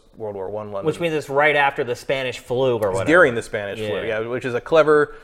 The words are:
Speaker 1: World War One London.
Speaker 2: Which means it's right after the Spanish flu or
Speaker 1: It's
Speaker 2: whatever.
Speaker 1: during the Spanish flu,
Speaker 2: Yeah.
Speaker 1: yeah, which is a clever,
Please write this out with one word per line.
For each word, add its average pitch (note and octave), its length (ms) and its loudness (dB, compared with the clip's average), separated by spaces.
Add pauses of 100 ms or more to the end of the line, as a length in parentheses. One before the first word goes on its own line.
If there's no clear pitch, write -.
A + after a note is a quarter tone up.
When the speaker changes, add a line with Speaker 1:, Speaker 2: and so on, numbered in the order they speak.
(180)
Speaker 1:
World G#2 180 -10
War F#2+ 140 -8
One G#2 220 -10
London. G2 140 -8
Speaker 2:
Which D3 140 -2
means D#3+ 160 -2
it's C#3+ 160 -6
right C#3+ 240 4
after C#3+ 280 0
the A#2+ 120 -4
Spanish C3 420 -4
flu B2+ 380 0
or - 0 -
Speaker 1:
It's G#2+ 100 0
Speaker 2:
whatever. F#2+ 200 0
Speaker 1:
during D#3 280 6
the A#2 80 -4
Spanish G2+ 380 -6
flu, G#2 180 -4
Speaker 2:
Yeah. G#2+ 220 -4
Speaker 1:
yeah, A2+ 80 -6
which B2 180 -6
is B2 80 -4
a A#2+ 80 -4
clever, D3+ 640 4